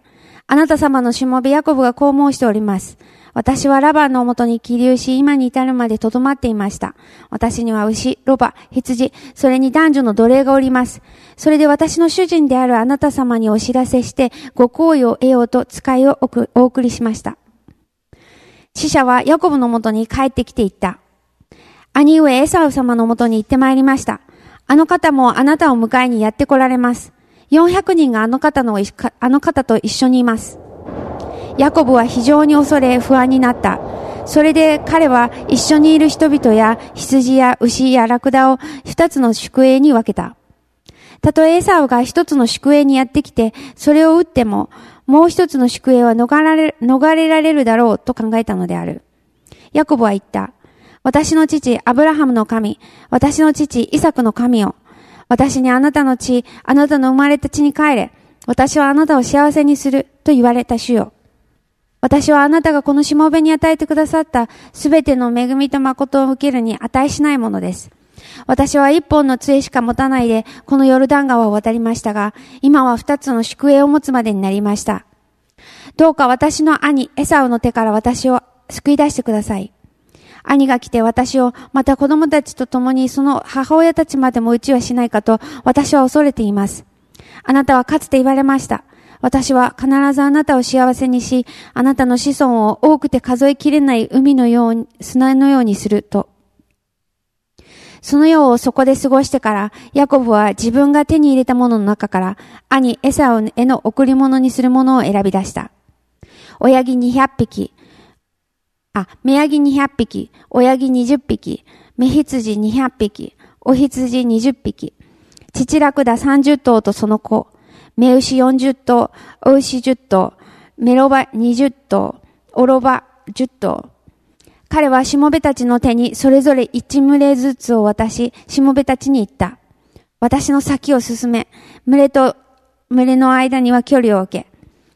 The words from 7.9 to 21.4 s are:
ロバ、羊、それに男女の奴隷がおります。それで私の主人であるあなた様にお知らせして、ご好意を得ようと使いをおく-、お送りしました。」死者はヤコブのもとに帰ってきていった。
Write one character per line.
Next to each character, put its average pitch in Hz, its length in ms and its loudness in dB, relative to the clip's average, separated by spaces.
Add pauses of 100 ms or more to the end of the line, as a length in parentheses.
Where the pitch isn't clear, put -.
ロ 262 140 0
バ、 - 160 -2 (160)
羊、 254 420 -4 (220)
そ 269 160 0
れ 262 80 0
に 262 120 0
男 311 220 2
女 277 100 0
の 220 120 -2
奴 226 140 4
隷 262 160 4
が 269 100 2
お 269 40 4
り 262 120 0
ま 254 160 0
す。 - 160 -14 (340)
そ - 140 -2
れ 302 80 4
で 302 80 4
私 311 320 0
の 330 100 2
主 370 160 -2
人 320 240 0
で 254 80 0
あ 254 100 0
る 240 120 2
あ 226 80 0
な 277 100 0
た 294 140 -2
様 240 260 -2
に 220 140 -2
お 220 80 0
知 240 160 -4
ら 254 100 0
せ 247 180 -2
し - 120 -14
て、 247 180 -2 (220)
ご 247 160 2
好 320 260 0
意 254 80 2
を 233 120 0
得 254 100 -2
よ 262 140 2
う 233 80 0
と - 180 -2
使 - 320 -4
い 262 80 4
を 269 160 2
お 254 60 -2
く-、 - 280 -4
お 247 80 6
送 254 160 -2
り 240 100 -2
し 226 120 -8
ま 220 100 -2
し - 80 -12
た。」 - 160 -12 (1400)
死 - 160 -6
者 277 160 0
は 247 180 2
ヤ 311 140 0
コ 302 140 0
ブ 285 80 0
の 240 100 0
も 233 120 -2
と 220 100 -4
に 220 160 -4
帰 269 200 -4
っ 262 40 -4
て 247 160 -6
き - 60 -20
て 240 100 -4
い 190 60 0
っ - 20 -10
た。 - 300 -8 (920)